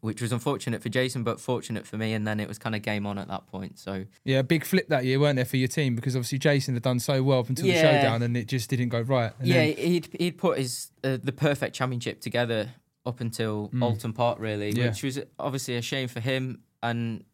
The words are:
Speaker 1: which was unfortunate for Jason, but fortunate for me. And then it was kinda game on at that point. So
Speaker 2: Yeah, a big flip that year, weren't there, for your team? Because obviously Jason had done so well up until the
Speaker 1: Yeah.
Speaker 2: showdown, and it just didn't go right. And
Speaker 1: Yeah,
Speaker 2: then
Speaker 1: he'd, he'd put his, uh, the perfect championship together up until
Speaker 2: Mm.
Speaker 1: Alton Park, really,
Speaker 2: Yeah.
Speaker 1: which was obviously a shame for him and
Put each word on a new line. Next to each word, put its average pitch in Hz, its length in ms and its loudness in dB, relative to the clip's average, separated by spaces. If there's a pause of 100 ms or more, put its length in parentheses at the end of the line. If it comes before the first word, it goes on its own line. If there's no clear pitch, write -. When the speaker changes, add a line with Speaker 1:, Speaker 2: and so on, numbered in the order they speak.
Speaker 1:
which 110 220 -4
was 113 100 -2
unfortunate 120 500 -2
for 123 60 -4
Jason, 127 360 0
but 113 160 -2
fortunate 110 460 -4
for 107 100 -10
me. 110 160 -2
And 107 140 -2
then 107 140 0
it 104 80 -2
was 107 100 -10
kinda 110 200 -4
game 104 280 -2
on 101 120 -4
at 98 100 -8
that 95 200 -8
point. 95 300 -10
So 95 260 -8 (200)
Speaker 2:
Yeah, 135 140 2
a 135 60 2
big 160 200 0
flip - 240 2
that 135 160 2
year, 131 140 2
weren't 143 180 4
there, 127 80 2
for 135 120 -2
your 127 120 2
team? 131 280 0
Because 123 180 -2
obviously 131 240 -2
Jason 139 360 2
had 117 100 -2
done 123 160 2
so 135 220 2
well 131 180 4
up 117 80 -2
until 131 180 0
the 185 60 6
Speaker 1:
Yeah. 160 100 6
Speaker 2:
showdown, 139 400 6
and 120 140 0
it 110 100 -2
just 123 240 -2
didn't 123 200 0
go 117 100 0
right. 120 380 0
And 135 100 0
Speaker 1:
Yeah, 175 60 6 (120)
Speaker 2:
then 151 100 0
Speaker 1:
he'd, 175 320 0 (100)
he'd - 200 -2
put - 200 2
his, 127 320 -6 (120)
uh, 135 200 0
the 127 100 -2
perfect 143 420 0
championship 123 460 -4
together 117 500 0 (340)
up 123 160 -6
until 110 500 -4
Speaker 2:
Mm. 123 120 -2
Speaker 1:
Alton 113 300 0
Park, 120 260 2
really, 104 340 -2
Speaker 2:
Yeah. 120 160 2
Speaker 1:
which 104 140 -4
was 135 160 -4 (200)
obviously 131 380 -4
a 117 60 -4
shame 131 260 -4
for 120 120 -8
him 131 400 -2 (220)
and 117 500 -2